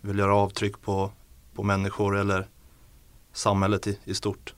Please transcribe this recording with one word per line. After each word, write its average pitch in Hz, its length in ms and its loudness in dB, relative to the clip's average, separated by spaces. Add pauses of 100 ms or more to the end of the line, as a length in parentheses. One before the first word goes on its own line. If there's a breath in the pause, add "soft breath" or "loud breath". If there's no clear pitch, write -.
vill 101 180 -4
göra 101 160 4
avtryck 101 460 0
på, 98 300 -2 (420)
på - 100 -8
människor 98 540 0
eller 98 300 0 (840 soft breath)
samhället 98 540 0
i, 101 160 -4
i 98 100 -8
stort. - 440 -8